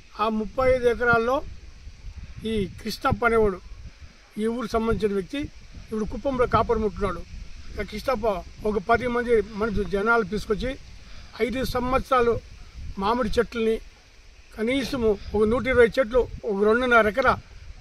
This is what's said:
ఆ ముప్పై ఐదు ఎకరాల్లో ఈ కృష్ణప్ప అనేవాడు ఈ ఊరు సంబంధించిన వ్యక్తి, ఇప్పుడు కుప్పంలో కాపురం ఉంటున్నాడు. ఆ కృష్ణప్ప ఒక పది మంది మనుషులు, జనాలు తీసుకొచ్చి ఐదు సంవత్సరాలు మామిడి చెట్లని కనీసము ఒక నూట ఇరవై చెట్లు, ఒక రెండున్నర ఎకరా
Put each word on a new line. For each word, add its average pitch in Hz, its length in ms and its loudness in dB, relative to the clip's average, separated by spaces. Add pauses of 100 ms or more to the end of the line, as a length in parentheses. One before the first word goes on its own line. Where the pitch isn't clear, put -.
(200)
ఆ 214 100 2
ముప్పై 220 420 2
ఐదు 247 180 4
ఎకరాల్లో 233 520 2 (1040)
ఈ 214 240 -2 (140)
కృష్ణప్ప 220 420 0
అనేవాడు 214 340 4 (800)
ఈ 214 100 0
ఊరు 233 200 -2
సంబంధించిన 220 460 0
వ్యక్తి, 196 240 -4
ఇప్పుడు - 680 -8
కుప్పంలో 247 420 -2
కాపురం 220 340 2
ఉంటున్నాడు. 185 380 -2 (600)
ఆ 208 40 -4
కృష్ణప్ప 208 600 -2 (240)
ఒక 214 100 0
పది 233 300 2
మంది 240 360 2 (100)
మనుషులు, 208 300 0
జనాలు 208 400 2
తీసుకొచ్చి 208 520 -4 (640)
ఐదు 247 220 0
సంవత్సరాలు 247 760 2 (600)
మామిడి 226 300 0
చెట్లని 226 500 0 (800)
కనీసము 226 600 0 (180)
ఒక 208 80 4
నూట 220 240 2
ఇరవై 240 200 6 (120)
చెట్లు, 233 280 2 (180)
ఒక 202 180 0
రెండున్నర 233 440 6
ఎకరా 220 300 2 (440)